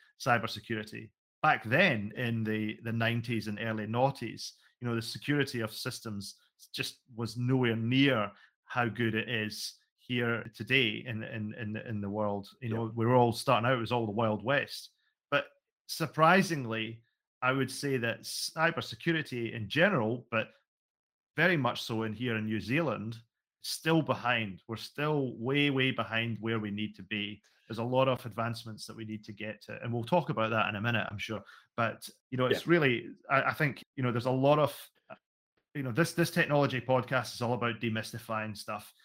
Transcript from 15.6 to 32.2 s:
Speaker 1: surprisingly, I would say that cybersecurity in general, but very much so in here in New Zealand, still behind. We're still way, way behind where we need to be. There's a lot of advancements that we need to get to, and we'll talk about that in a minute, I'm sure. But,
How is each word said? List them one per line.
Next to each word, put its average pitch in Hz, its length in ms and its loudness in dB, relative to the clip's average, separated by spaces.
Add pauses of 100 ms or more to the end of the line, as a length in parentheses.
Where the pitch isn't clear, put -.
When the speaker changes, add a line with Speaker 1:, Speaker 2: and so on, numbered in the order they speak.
Speaker 1:
surprisingly, 143 1160 2 (400)
I 127 100 2
would 135 180 2
say 139 280 -2
that 117 260 -2
cybersecurity 160 1300 -2
in 110 140 -6
general, 127 640 2
but 110 200 -2 (840)
very 170 220 4
much 123 240 0
so 110 220 -2
in 110 100 -4
here 117 220 -2
in 107 100 -2
New 107 140 0
Zealand, 113 580 -2 (460)
still 160 400 2
behind. 117 640 0
We're 113 80 -6
still 143 640 -2
way, 143 320 2
way 131 180 4
behind 113 500 -2
where 113 200 0
we 107 100 -4
need 104 280 -4
to 104 40 -16
be. 104 400 -6 (260)
There's 113 120 -6
a 113 40 0
lot 127 240 4
of 123 200 0
advancements 113 580 -6
that 110 100 -14
we 113 80 -10
need 107 200 -8
to 110 80 -16
get 107 320 -10
to, 110 180 -12
and 117 100 -4
we'll 117 120 -2
talk 160 260 2
about 110 220 2
that 107 180 2
in 110 60 -4
a 98 60 -2
minute, 113 280 0
I'm 101 80 -8
sure. 104 240 -6 (340)
But, 113 320 -2 (220)